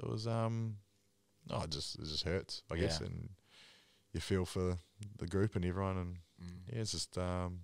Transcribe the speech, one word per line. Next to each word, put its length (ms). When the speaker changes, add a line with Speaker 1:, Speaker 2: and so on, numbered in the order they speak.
Speaker 1:
it 60
was, 200
um, 500
oh, 140
it 80
just, 280
it 60
just 180
hurts, 380
I 60
guess. 240
Speaker 2:
Yeah. 60
Speaker 1:
And 220
you 80
feel 240
for 320
the 100
group 280
and 100
everyone. 320
And 200
Speaker 2:
Mm. 320
Speaker 1:
yeah, 80
it's 100
just, 260
um, 460